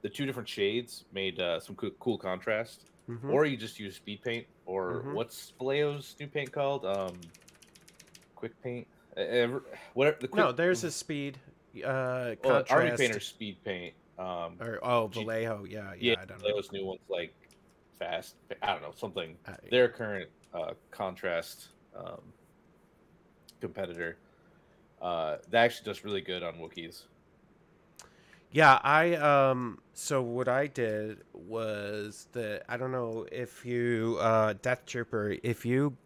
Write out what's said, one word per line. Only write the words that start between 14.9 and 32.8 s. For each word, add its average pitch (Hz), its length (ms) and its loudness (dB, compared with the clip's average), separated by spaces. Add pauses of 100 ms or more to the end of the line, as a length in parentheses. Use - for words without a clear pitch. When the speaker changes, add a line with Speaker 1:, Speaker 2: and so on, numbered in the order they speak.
Speaker 1:
G-, 110 160 -6
Speaker 2:
Vallejo, 113 400 -2
yeah, 98 300 -10
yeah, 113 180 2
Speaker 1:
yeah, - 80 6
Speaker 2:
I 95 40 -12
don't 98 180 -16
know. 104 60 0
Speaker 1:
Vallejo's 104 240 -2
new 98 120 -6
one's, 95 240 -6
like, 87 240 -4 (680)
fast, 85 360 -6 (260)
I 101 120 0
don't 78 100 -4
know, 73 120 -12
something. 85 420 -6 (100)
Speaker 2:
Uh, 101 60 -12 (180)
Speaker 1:
Their 123 180 6
current, 104 400 -6 (240)
uh, 82 200 -6 (180)
contrast, 92 800 -4 (280)
um, 87 240 -12 (1400)
competitor. 85 580 -6 (840)
Uh, 82 360 -2 (140)
that 117 140 6
actually - 220 0
does 98 180 -8
really 101 160 -2
good 90 220 -6
on 82 120 -6
Wookiees. 82 500 -12 (1500)
Speaker 2:
Yeah, 143 320 10
I, 160 320 6
um, 135 640 4 (140)
so 135 300 -2
what 123 260 -2
I 135 180 2
did 107 520 -2 (140)
was 104 1000 -6
that, 107 360 -6
I 117 80 -4
don't 131 140 -4